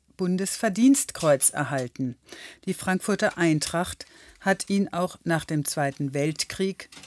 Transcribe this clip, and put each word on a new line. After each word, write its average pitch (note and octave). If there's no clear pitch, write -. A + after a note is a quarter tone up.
Bundesverdienstkreuz F#3+
erhalten. C3
Die F#3
Frankfurter F#3
Eintracht E3+
hat -
ihn G3
auch F3+
nach E3
dem D3+
Zweiten C#3
Weltkrieg D#3